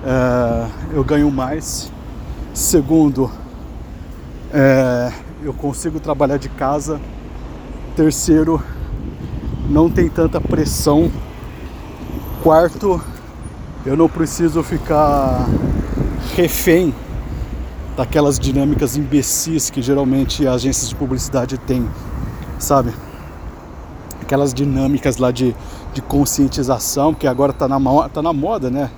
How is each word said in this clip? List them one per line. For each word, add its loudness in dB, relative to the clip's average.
é, 2
eu 0
ganho 4
mais. -4
Segundo, 4
é, 4
eu -6
consigo -4
trabalhar 2
de -4
casa. -2
Terceiro, 4
não 6
tem 2
tanta 0
pressão. 2
Quarto, 4
eu 2
não 6
preciso 0
ficar 2
refém 4
daquelas 2
dinâmicas 2
imbecis 0
que -4
geralmente 2
agências 0
de -6
publicidade -2
têm, -2
sabe? 2
Aquelas 0
dinâmicas 0
lá 2
de, 0
de -4
conscientização, 2
que -2
agora 4
tá 0
na 2
mo-, 4
tá -6
na 0
moda, 0
né? -2